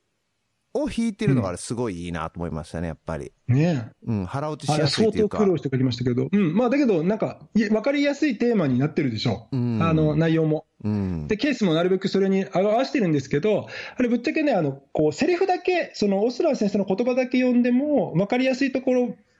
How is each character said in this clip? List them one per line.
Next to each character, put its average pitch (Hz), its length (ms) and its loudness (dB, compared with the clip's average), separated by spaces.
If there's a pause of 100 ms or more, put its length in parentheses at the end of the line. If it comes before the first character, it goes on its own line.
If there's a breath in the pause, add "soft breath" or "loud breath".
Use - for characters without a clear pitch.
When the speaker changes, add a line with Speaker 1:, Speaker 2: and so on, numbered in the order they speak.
(760)
Speaker 1:
を 269 140 -2
弾 233 200 -2
い 202 40 -8
て 214 140 -2
る 135 80 4
の 117 80 0
が 92 60 -4
あ - 20 -6
れ 87 60 -8
す - 180 -8
ご 117 160 -4
い 87 140 -10
い - 20 -8
い 87 40 -6
な 80 200 -6
と - 80 -14
思 85 80 -6
い 71 40 -6
ま 78 120 -6
し - 80 -18
た 82 100 -6
ね、 87 40 -6
Speaker 2:
う - 0 -
ん。 - 20 -6
Speaker 1:
や 78 80 -6
っ - 100 -20
ぱ 82 120 -6
り。 67 140 -12 (160)
Speaker 2:
ね 135 440 0
え。 - 40 -20 (120)
Speaker 1:
う 120 60 -2
ん、 98 120 -2
腹 139 240 -8
落 151 160 -10
ち 131 60 -2
し 151 80 0
や 147 80 2
す - 160 0
い 214 80 2
と 208 60 -4
い 214 40 2
う 208 80 2
か。 - 80 -8
Speaker 2:
あ 214 40 2
れ 208 40 4
相 - 0 -
当 - 0 -
苦 - 60 -
労 165 60 0
し - 40 -6
て 139 100 0
書 131 60 0
き 127 60 2
ま 127 80 2
し 117 60 -6
た 120 60 -4
け 127 100 0
ど。 123 180 -2
う 202 60 2
ん、 170 180 2
ま 247 100 4
あ 240 40 2
だ 277 80 2
け 285 80 4
ど、 175 180 2
な 202 120 2
ん - 40 -6
か、 151 200 -4 (160)
い-、 220 140 4
わ 214 140 2
か 277 80 0
り 285 120 2
や 285 120 0
す 311 120 0
い 226 100 0
テ 240 160 2
ー - 20 2
マ 165 120 2
に 123 120 2
な 139 80 2
っ 151 60 -4
て 165 100 0
る 127 80 0
で 110 80 -4
し - 80 -2
ょ。 98 240 -4
Speaker 1:
う 135 60 -2
ん。 120 260 0
Speaker 2:
あ 165 100 2
の、 156 220 2
内 160 180 2
容 160 120 2
も。 151 200 -2 (180)
Speaker 1:
う 107 60 -2
ん。 92 380 -2
Speaker 2:
で、 208 100 -2
ケ 294 140 -2
ー - 20 0
ス 233 100 -4
も 170 120 2
な 170 80 0
る 185 60 2
べ 185 100 2
く 190 100 -2
そ 190 100 0
れ 196 80 2
に 190 240 0
合 175 100 0
わ 214 240 2
せ - 60 -10
て 294 80 0
る 196 80 2
ん 160 60 2
で 143 60 2
す 135 100 -10
け 143 100 0
ど、 196 280 0 (280 loud breath)
あ - 60 -2
れ 240 80 2
ぶ 240 80 2
っ - 20 0
ち 311 120 -2
ゃ - 20 -4
け 320 100 0
ね、 285 100 2
あ 185 80 2
の、 139 200 -2 (100)
こ 151 180 2
う、 - 40 -4
セ 285 140 0
リ 359 80 2
フ 381 120 0
だ 359 120 0
け、 359 340 -2
そ 208 140 0
の、 196 180 2
オ 254 60 2
ス 349 120 -4
ラ 311 80 4
ー 254 40 0
先 202 160 0
生 214 80 0
の 190 60 0
言 190 120 -2
葉 247 180 0
だ 254 120 0
け 254 120 0
読 254 180 2
ん 240 60 4
で 247 80 2
も、 247 420 2
わ 190 140 2
か 247 100 -2
り 262 80 0
や 262 100 0
す 269 100 0
い 262 60 0
と 269 100 -2
こ 254 120 0
ろ 247 220 0 (240)